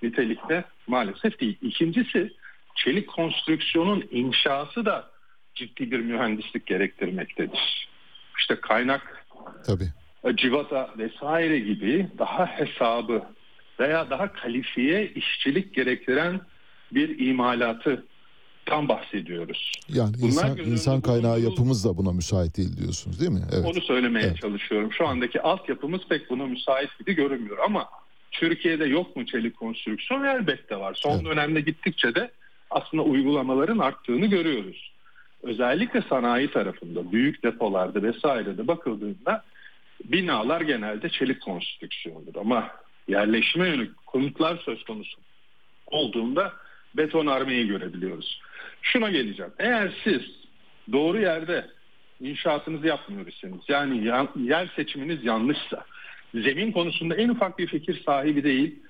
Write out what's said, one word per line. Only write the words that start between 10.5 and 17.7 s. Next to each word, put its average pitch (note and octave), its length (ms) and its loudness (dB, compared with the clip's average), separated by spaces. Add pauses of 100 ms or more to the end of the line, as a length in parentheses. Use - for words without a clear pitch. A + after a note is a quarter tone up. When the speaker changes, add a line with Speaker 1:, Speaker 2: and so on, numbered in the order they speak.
Speaker 1:
vesaire D3+ 600 0
gibi A2 480 2 (120)
daha E3+ 280 0
hesabı A#2 760 0 (580)
veya D3 300 2
daha F#3+ 220 -2
kalifiye G3 800 0
işçilik - 600 -2
gerektiren C3 640 0 (520)
bir D3 260 2 (100)
imalatı B2 760 2 (640)